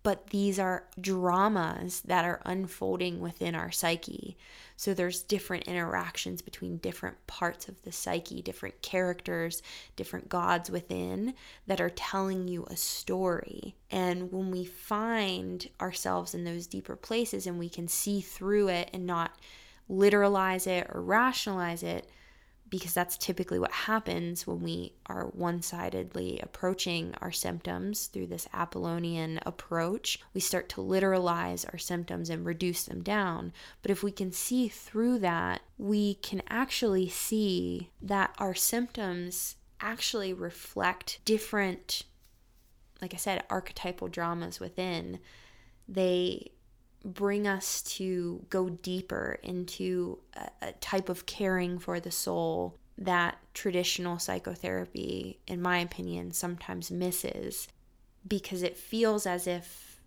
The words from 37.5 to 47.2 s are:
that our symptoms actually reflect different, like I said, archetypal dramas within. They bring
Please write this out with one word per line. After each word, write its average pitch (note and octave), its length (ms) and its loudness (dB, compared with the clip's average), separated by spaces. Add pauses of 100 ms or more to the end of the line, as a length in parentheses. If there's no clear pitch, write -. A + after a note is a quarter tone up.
that G3 340 2
our G3 160 0
symptoms F#3 1000 0 (260)
actually G#3 500 -2
reflect F3+ 920 -2
different, G#3 800 2 (960)
like F#3 140 -8
I - 20 -8
said, F#3+ 320 0
archetypal F3+ 600 -4
dramas E3+ 500 -2
within. F3+ 580 -4 (680)
They F#3 640 2 (540)
bring G3+ 420 2